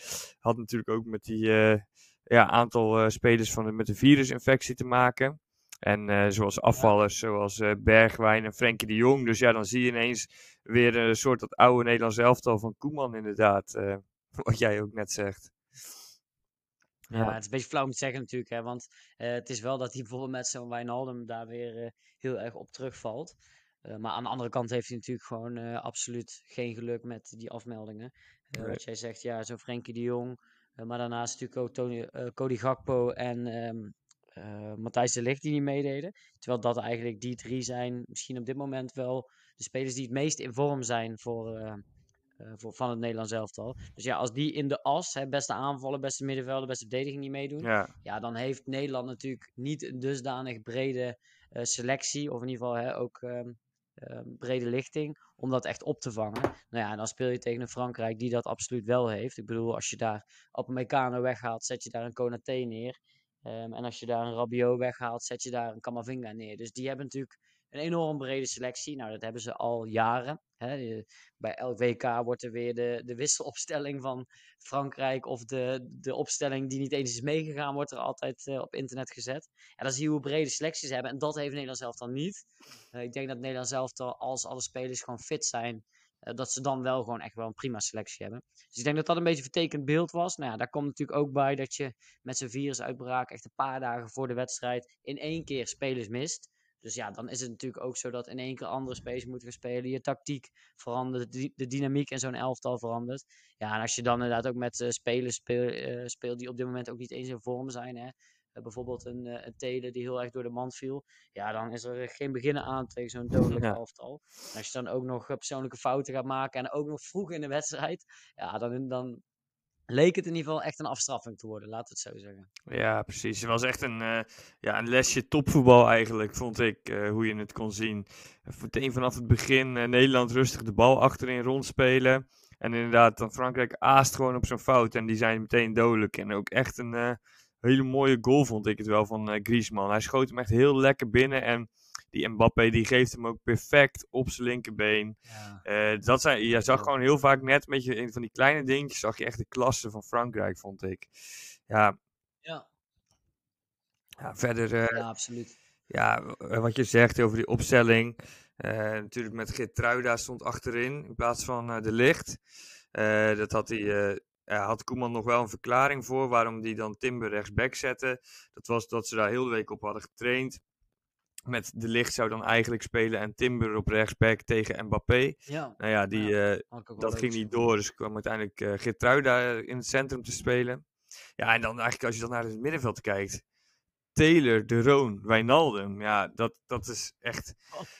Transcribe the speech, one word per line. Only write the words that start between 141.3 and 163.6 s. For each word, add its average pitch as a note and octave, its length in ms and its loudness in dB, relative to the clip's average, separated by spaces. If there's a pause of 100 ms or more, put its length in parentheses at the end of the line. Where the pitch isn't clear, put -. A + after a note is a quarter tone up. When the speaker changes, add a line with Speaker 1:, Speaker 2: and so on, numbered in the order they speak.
Speaker 1:
en A#2 260 0 (400)
die - 200 0
Mbappé, A2+ 400 6
die A2+ 160 4
geeft B2+ 260 4
hem A#2 160 -6
ook A2+ 160 -6
perfect C#3 640 4
op B2 200 -2
zijn B2 180 -4
linkerbeen. G#2+ 720 0
Speaker 2:
Ja. G#2+ 420 -16
Speaker 1:
Eh, G#2+ 360 2
dat A#2+ 220 4
zijn, C3 220 4
je A#2 180 4
zag C3 160 4
Speaker 2:
Ja. C3+ 60 -8
Speaker 1:
gewoon C3+ 180 0
heel C#3 180 6
vaak C3+ 220 6
net C3+ 260 4
met C3+ 160 0
je, B2 120 -2
in A#2 160 -4
van A#2+ 100 -8
die A#2 100 -6
kleine C#3+ 320 4
dingetjes, C3+ 360 0
zag A2 180 -2
je - 80 -4
echt A#2 120 -6
de A2+ 100 -6
klasse B2 440 0
van G#2 120 -10
Frankrijk, G#2+ 560 -2
vond F#2+ 240 -14
ik. F#2+ 240 -6 (580)
Ja. G#2+ 320 4 (420)
Speaker 2:
Ja. D#3+ 280 -12 (1400)
Speaker 1:
Ja, B2+ 280 -12
verder, A2+ 380 0
eh, A#2 240 2
Speaker 2:
Ja, A2+ 100 -4
absoluut. A#2 500 -10 (280)
Speaker 1:
ja, - 380 2
w-, - 340 -6
wat A2+ 180 2
je C3 80 2
zegt A#2 380 6
over A2 160 2
die A2+ 100 -2
opstelling. A#2 680 4 (380)
Eh, - 240 -4
natuurlijk G#2+ 560 -6
met A2+ 200 -6
Geertruida A#2+ 640 0
stond A#2+ 260 -10
achterin B2 600 -4
in A#2 100 -16
plaats A#2+ 300 0
van, A#2+ 240 -4
eh, A2+ 120 -4
De A2 100 -2
Ligt. B2+ 460 4 (540)
Eh, G#2+ 440 4
dat G#2 160 -2
had A2 180 -2